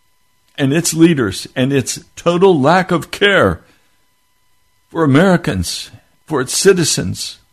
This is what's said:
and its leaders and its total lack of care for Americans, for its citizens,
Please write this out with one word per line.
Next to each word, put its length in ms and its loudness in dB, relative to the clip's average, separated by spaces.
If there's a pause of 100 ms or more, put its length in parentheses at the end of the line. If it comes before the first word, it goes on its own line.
(580)
and 140 0
its 220 -2
leaders 600 2
and 180 -2
its 320 -4 (120)
total 440 2
lack 300 0
of 220 -4
care 500 0 (1300)
for 160 -4
Americans, 880 0 (340)
for 160 -4
its 160 -6
citizens, 840 -2 (140)